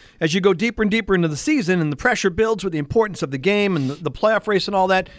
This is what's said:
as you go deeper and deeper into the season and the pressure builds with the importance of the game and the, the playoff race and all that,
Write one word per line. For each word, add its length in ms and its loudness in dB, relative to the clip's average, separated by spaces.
as 140 0
you 60 0
go 140 4
deeper 280 -2
and 80 2
deeper 240 0
into 140 2
the 80 -4
season 440 0
and 120 0
the 40 -6
pressure 340 0
builds 320 0
with 100 -4
the 60 -4
importance 440 0
of 100 -4
the 60 -4
game 360 0
and 160 -2
the, 40 -6
the 160 -8
playoff 360 0
race 220 0
and 80 -4
all 100 4
that, 220 2